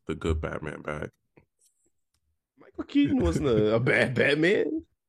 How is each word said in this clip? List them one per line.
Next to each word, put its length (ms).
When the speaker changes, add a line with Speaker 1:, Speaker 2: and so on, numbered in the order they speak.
Speaker 1:
the 80
good 260
Batman 420
back. 280
Speaker 2:
Michael 240
Keaton 340
wasn't 300
a, 260
a 60
bad 340
Batman. 720